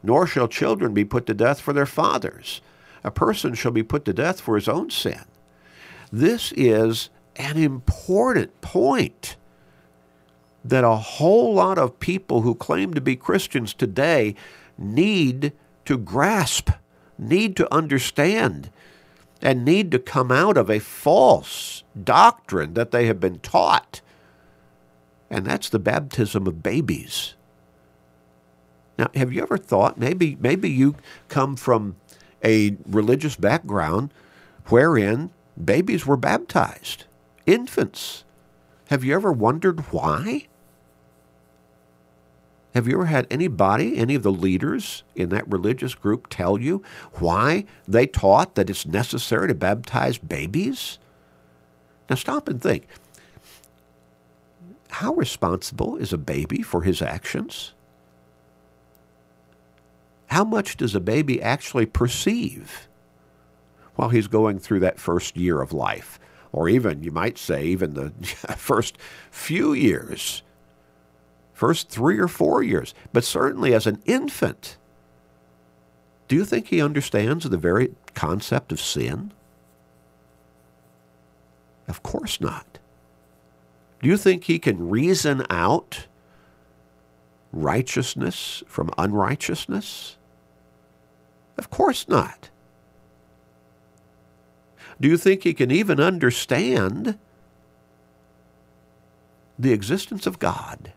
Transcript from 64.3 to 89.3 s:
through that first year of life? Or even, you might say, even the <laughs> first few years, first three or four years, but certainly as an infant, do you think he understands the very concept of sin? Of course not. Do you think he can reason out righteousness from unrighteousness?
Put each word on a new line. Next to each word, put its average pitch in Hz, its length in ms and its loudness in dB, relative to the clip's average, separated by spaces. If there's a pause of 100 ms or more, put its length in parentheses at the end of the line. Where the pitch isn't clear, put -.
through 98 220 -2
that 92 180 0
first - 380 -2
year 85 240 0
of 69 140 -6
life? 52 440 -6 (340)
Or 82 180 0
even, 101 320 0
you 82 80 -8
might 95 260 -4
say, 76 300 -4
even 90 260 -2
the 71 180 -8
<laughs> - 460 -12
first - 400 -4 (340)
few 254 440 -4
years, - 680 -2 (1120)
first - 360 0
three 156 280 0
or 180 100 2
four - 340 2
years, - 320 -2 (180)
but 117 120 2
certainly - 480 0
as 110 140 4
an 107 180 -2
infant, - 720 -4 (1500)
do 135 80 2
you 196 80 4
think 220 240 -4
he 165 140 2
understands 147 640 0
the 95 80 0
very 90 380 2 (200)
concept 98 580 -4
of 78 80 -6
sin? 131 520 -6 (2500)
Of - 140 -12
course - 380 -8
not. - 380 -8 (1200)
Do 127 80 2
you 190 80 6
think 185 280 2
he 165 140 2
can 85 300 -2
reason 143 640 2
out 92 560 0 (1500)
righteousness - 1120 -4
from - 320 -4
unrighteousness? 104 1200 -4 (1400)